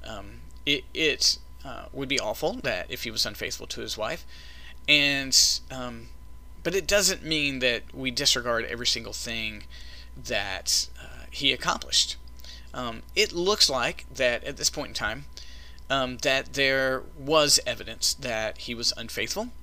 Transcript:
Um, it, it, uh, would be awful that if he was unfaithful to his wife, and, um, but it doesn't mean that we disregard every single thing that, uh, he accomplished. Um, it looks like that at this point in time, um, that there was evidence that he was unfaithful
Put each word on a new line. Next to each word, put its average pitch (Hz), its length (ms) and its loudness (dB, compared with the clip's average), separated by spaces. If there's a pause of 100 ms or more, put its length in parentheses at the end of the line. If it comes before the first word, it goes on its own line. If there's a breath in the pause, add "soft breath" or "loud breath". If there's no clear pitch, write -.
Um, 104 360 -10 (220)
it, 143 200 4 (100)
it, - 460 4 (260)
uh, 127 260 -8
would 135 180 -4
be 135 100 2
awful 131 340 0
that 120 360 -2
if 98 140 -6
he 120 60 -4
was 110 160 0
unfaithful 107 420 -6
to - 140 -6
his 110 160 -4
wife, 117 280 -4 (640 loud breath)
and, 143 720 6 (120)
um, 123 380 -8 (520)
but 170 140 -2
it 185 100 0
doesn't 196 380 4
mean 143 360 0
that 120 360 2
we 131 160 -2
disregard 123 540 2
every 117 220 -2
single 113 260 -2
thing 110 500 -4 (520 loud breath)
that, 101 720 0 (120)
uh, - 300 -12
he 139 240 4
accomplished. - 640 2 (580 loud breath)
Um, 117 300 -6 (120)
it 208 180 4
looks 185 360 4
like 131 460 0
that 123 280 2
at 139 140 -6
this - 140 0
point - 160 -6
in - 80 -12
time, 120 300 -2 (680 loud breath)
um, 127 320 0
that 135 300 4
there 135 500 4 (160)
was 147 480 6
evidence 110 480 -2
that 110 420 -2
he - 160 -6
was 117 240 2
unfaithful 117 520 -4 (140)